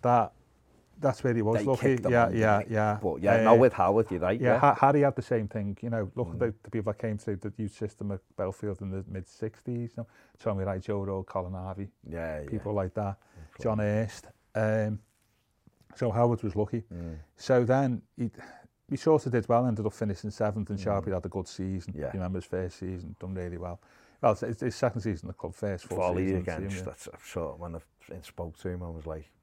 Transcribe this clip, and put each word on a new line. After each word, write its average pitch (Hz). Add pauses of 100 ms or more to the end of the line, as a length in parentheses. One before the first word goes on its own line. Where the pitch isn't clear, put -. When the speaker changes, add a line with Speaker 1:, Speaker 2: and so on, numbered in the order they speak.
Speaker 1:
that, 120 (640)
that's 139
where 123
he 113
was 107
Speaker 2:
They 104
Speaker 1:
lucky. 131
Speaker 2:
kicked 135
them 123
Speaker 1:
Yeah, 117
Speaker 2:
on, 117
Speaker 1:
yeah, 107
Speaker 2:
didn't 107
they? 113
Speaker 1:
yeah. 107
Speaker 2:
But, 80
yeah, 101
Speaker 1:
Uh, 113
Speaker 2:
no, 110
with 120
Howard, 101
you're 90
right, 95
Speaker 1:
yeah, 123
Speaker 2:
yeah. 123
Speaker 1:
Ha-, 143
Harry 143
had 139
the -
same 110
thing, 101
you 120
know, 107
look 123
Speaker 2:
Mm. 82
Speaker 1:
at 113
the, 117 (100)
the -
people 107
that -
came 110
through 101
the 101
youth 104
system 101
at 95 (160)
Belfield 98
in 98
the 95
mid 92
sixties, 120
you 120
know, - (320)
Tommy 98
Wright, 95
Joe 101
Rowe, 95
Colin 92
Harvey, 95 (160)
Speaker 2:
Yeah, 80
yeah. 73
Speaker 1:
people 104
like 95
that, 98 (360)
Speaker 2:
Okay. -
Speaker 1:
John 110
Hurst. 107 (280)
Um, 107 (960)
so 120
Howard 120
was 101
lucky. 104 (100)
Speaker 2:
Mm. 85 (200)
Speaker 1:
So 127
then 127 (160)
he 117 (600)
we 139
sort 156
of 127
did 117
well, 120
ended 110
up 107
finishing 104
seventh, 104
and 101
Speaker 2:
Mm. 95
Speaker 1:
Sharpie 98
had 90
a 92
good 92
season. 95
Speaker 2:
Yeah. 73
Speaker 1:
You -
remember 92
his 87
first 92
season, 90
done 92
really 90
well. 87 (420)
Well, 113
it's, -
it's 117
his 123
second 120
season 95
in -
the 92
club, 87
first 98
full 90
Speaker 2:
Volley 90
Speaker 1:
season 95
in 90
the 90
Speaker 2:
against, 92
Speaker 1:
team, -
yeah. 90
Speaker 2:
that's, -
I -
saw 80
it 76
when 85
I -
f-, -
spoke 85
to 92
him, 90
I 85
was 80
like 78 (140)